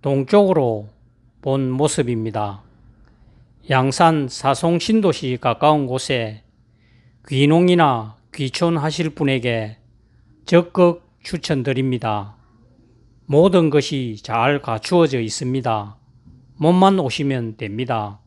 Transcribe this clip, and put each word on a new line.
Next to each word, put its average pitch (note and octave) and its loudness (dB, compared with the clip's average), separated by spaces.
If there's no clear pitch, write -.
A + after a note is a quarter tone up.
동쪽으로 C#3 2
본 C3+ -2
모습입니다. A2+ -4
양산 C#3 2
사송 E3 -2
신도시 E3 0
가까운 D3 2
곳에 B2 -6
귀농이나 C#3+ 2
귀촌 E3 -2
하실 D#3 -4
분에게 A#2+ -2
적극 F3 2
추천드립니다. B2+ -4
모든 E3 4
것이 C3+ -2
잘 B2 0
갖추어져 C3+ 0
있습니다. A2+ -4
몸만 F#3 4
오시면 B2+ -4
됩니다. G#2+ -6